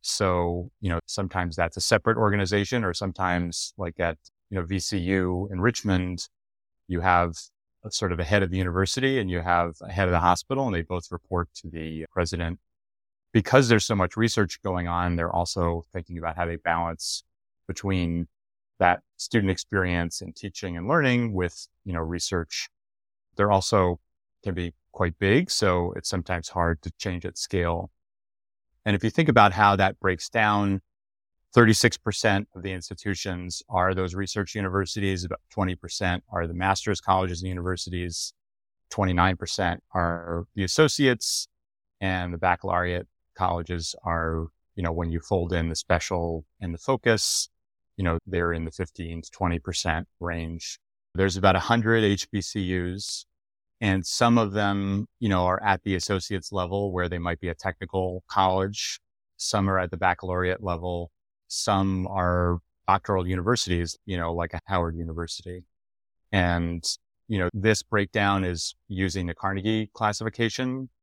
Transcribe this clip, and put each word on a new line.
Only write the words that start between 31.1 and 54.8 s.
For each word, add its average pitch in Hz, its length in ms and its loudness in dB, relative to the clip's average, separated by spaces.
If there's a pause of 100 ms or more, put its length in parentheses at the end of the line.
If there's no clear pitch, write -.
thirty-six 113 420 6
percent 101 580 0
of 92 60 -14
the 95 100 -6
institutions 90 960 -8
are 92 280 2
those 92 180 -2
research 98 400 -6
universities, 95 720 -2
about - 240 -8
twenty 92 240 -2
percent 90 580 -4
are 87 140 -2
the 82 80 -6
master's 95 480 0
colleges 92 400 0
and 92 80 -6
universities, 90 840 -6 (600)
twenty-nine 92 460 2
percent - 440 -2 (140)
are 85 580 -2
the 101 100 -2
associates, 131 840 2 (520)
and 92 320 -2
the 85 60 -6
baccalaureate 90 680 0 (280)
colleges 87 680 -4
are, 82 420 -2 (300)
you 95 80 -6
know, 85 80 0
when 82 200 -2
you 82 80 -2
fold 87 320 -2
in 82 160 0
the 80 80 -4
special 85 720 -2 (160)
and 87 140 -6
the 82 40 -12
focus, - 720 0 (480)
you 98 60 -2
know, 85 240 0
they're 87 260 0
in 82 120 -4
the 80 60 -8
fifteen 85 520 -8
to - 80 -18
twenty 85 260 -2
percent 82 500 -4 (120)
range. 85 600 -8 (360)
There's 92 220 2
about 95 180 6
a 92 40 4
hundred 113 440 2
H 101 280 2
B 101 100 -2
C 104 200 -6
Us, 92 640 -4 (560)
and 95 240 2
some 120 320 4
of 107 160 2
them, 101 540 0 (120)